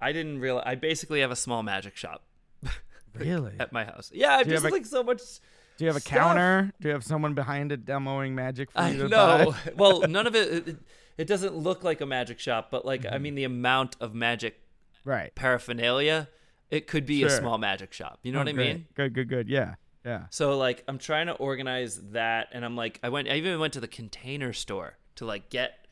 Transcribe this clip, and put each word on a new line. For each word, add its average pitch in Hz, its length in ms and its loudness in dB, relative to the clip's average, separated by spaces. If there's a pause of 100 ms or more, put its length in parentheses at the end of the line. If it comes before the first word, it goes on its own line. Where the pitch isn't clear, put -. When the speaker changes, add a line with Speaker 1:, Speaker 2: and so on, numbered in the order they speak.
Speaker 1:
I 135 120 -2
didn't 156 260 -6
realize, 127 280 -2
I 127 100 -2
basically 156 440 0
have 131 100 2
a 123 60 -4
small 117 260 -2
magic 98 340 -4
shop. 80 280 -12 (380)
<laughs> - 60 -8 (460)
Speaker 2:
Really? 139 460 -2
Speaker 1:
At 120 120 -6
my 113 120 -2
house. - 300 -16
Yeah, 277 220 4
I've 262 80 6
Speaker 2:
Do 160 80 0
you - 40 4
Speaker 1:
just, - 80 2
Speaker 2:
have 320 80 2
a, - 20 0
Speaker 1:
like, 269 120 -2
so 254 160 -2
much 240 180 0 (560)
Speaker 2:
do 160 80 -4
you 165 40 4
have 151 80 2
a 143 40 -2
Speaker 1:
stuff. - 140 -8
Speaker 2:
counter? 180 680 6
Do 151 80 -2
you 147 60 2
have 135 100 -4
someone 151 300 0
behind 143 360 -2
it 127 140 -6
demoing 135 480 -2
magic 131 380 -4
for - 80 -6
Speaker 1:
I 170 140 2
Speaker 2:
you 139 100 -2
to 139 60 0
Speaker 1:
know. 170 460 8 (120)
Speaker 2:
buy? 160 60 -10
<laughs> - 40 -12
Speaker 1:
Well, 185 320 8
none 202 180 2
of 233 80 0
it, 170 340 4
it, 156 80 -8 (420)
it 160 80 -2
doesn't 190 280 0
look 180 300 -2
like 160 160 0
a 143 60 -4
magic 123 320 -4
shop, 117 320 -2
but, - 160 -4
like, 131 180 -2
I - 60 -4
Speaker 2:
Mm-hmm. 139 120 -4
Speaker 1:
mean, 147 120 -6
the 139 100 -2
amount 127 560 2
of 110 140 -8
magic 117 460 -2 (440)
Speaker 2:
Right. 117 300 -4
Speaker 1:
paraphernalia, 127 920 0 (420)
it 156 160 -2
could 151 180 -2
be 143 180 2
a 151 60 4
Speaker 2:
Sure. 135 100 4
Speaker 1:
small 113 200 0
magic 95 340 -2
shop. - 300 -12
You 120 100 -6
know 139 60 0
Speaker 2:
Oh, 139 40 0
Speaker 1:
what 139 60 -2
I 151 40 -4
Speaker 2:
great. 131 140 0 (100)
Speaker 1:
mean? 165 180 -14
Speaker 2:
Good, 135 180 -2
good, 123 160 -4
good. 120 200 -4
Yeah, 117 260 0 (320)
yeah. 113 240 -8
Speaker 1:
So, 139 260 0
like, 127 320 0
I'm 135 80 -6
trying 156 300 -2
to 135 80 -4
organize 127 680 -4 (120)
that, 113 400 -2
and 120 120 -8
I'm 117 120 -6
like, 113 260 -6
I 120 80 -4
went, 131 180 -4
I 135 60 0
even 160 260 -2
went 156 140 -2
to 135 60 -8
the 113 80 -10
Container 127 680 -8
Store - 420 -8 (200)
to, 117 100 -10
like, 104 240 -8
get 127 300 -4 (120)